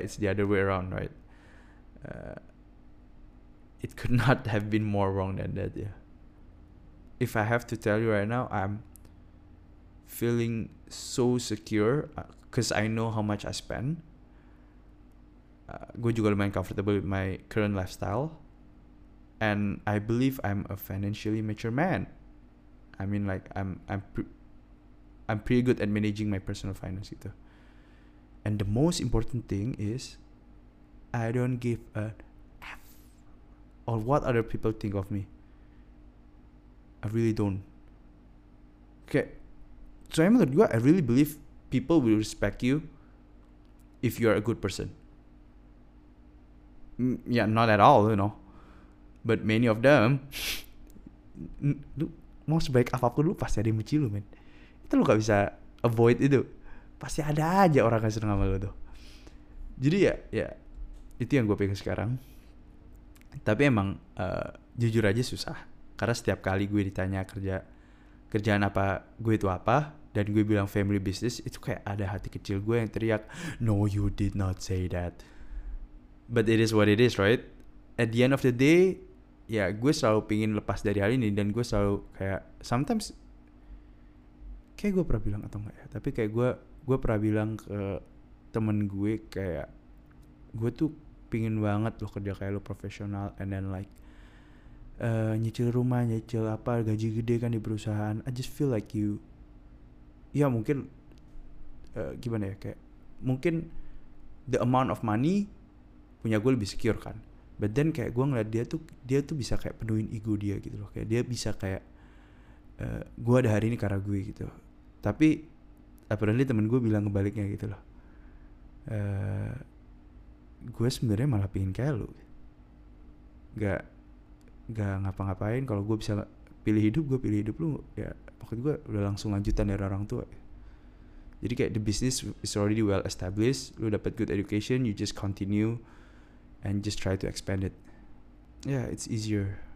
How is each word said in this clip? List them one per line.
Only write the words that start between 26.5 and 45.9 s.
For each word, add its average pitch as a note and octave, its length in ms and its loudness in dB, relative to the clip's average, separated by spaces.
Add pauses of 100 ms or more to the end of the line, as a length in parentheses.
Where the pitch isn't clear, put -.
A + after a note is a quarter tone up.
finance F#2 400 -10
gitu. - 160 -14 (1160)
And G#2 120 -2
the G2+ 80 -2
most C3+ 380 2
important A2+ 480 0
thing G#2 260 -2
is, A2 400 -8 (960)
I A#2 220 -2
don't B2 240 0
give A#2+ 240 -2 (100)
a G#2+ 220 -6 (480)
F - 180 -16 (1040)
or A#2 140 0
what C3 240 2
other A#2 180 4
people A2+ 300 -2
think G#2+ 240 -4
of G2 160 -4
me. G2+ 160 -4 (1800)
I - 80 -4
really A2+ 160 4
don't. G2+ 320 0 (1400)
Kayak, - 320 0 (720)
soalnya G#3 320 6
menurut B2+ 80 4
gua, E3+ 160 6
I A2+ 160 0
really D#3+ 160 8
believe C#3+ 400 4 (320)
people C3 320 4
will A2 160 6
respect G#2 400 -2
you C#3 240 2 (1200)
if A#2 160 -2
you A2+ 80 2
are G2+ 80 6
a G#2 80 2
good A2+ 160 0
person. G2+ 320 -4 (2000)